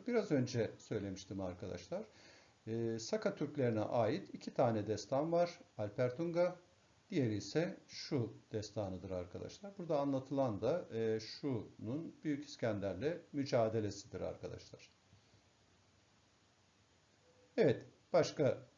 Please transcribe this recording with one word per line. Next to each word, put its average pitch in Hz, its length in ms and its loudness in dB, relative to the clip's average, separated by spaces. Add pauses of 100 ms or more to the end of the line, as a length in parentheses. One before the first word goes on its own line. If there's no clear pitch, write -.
Biraz 233 240 2
önce 120 460 4
söylemiştim 98 640 -4
arkadaşlar. 92 600 -6 (640)
Ee, 113 320 0
Saka 202 360 -2
Türklerine 127 460 2
ait 120 520 2
iki - 200 -10
tane 110 340 2
destan 131 440 0
var. 170 280 2 (180)
Alpertunga, 165 800 0 (540)
diğeri 127 260 2
ise 165 420 0 (100)
şu - 460 -2 (180)
destanıdır 98 600 -4
arkadaşlar. 95 680 -8
Burada 160 220 0
anlatılan 135 600 0
da, 147 320 2
e, 110 260 2
şunun 127 1040 -4
Büyük 147 220 -2
İskender'le 104 720 -2 (160)
mücadelesidir 113 880 0
arkadaşlar. 87 680 -8 (2750)
Evet, 156 280 4 (280)
başka - 440 4 (200)